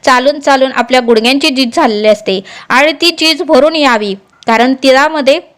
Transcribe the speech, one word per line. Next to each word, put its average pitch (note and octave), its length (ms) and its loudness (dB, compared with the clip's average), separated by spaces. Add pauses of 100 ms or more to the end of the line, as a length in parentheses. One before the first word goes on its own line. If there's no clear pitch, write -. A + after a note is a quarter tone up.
चालून C4+ 360 0
चालून C4+ 320 0
आपल्या B3+ 340 0
गुडघ्यांची A#3+ 440 0
झीज C4 260 -2
झालेली A3 320 0
असते G3+ 320 -2 (280)
आणि C#4+ 240 0
ती E4+ 180 -2
झीज D#4+ 320 -2
भरून D4 340 2
यावी, A3+ 380 0 (320)
कारण A#3+ 360 2
तिळामध्ये C#4+ 560 2 (200)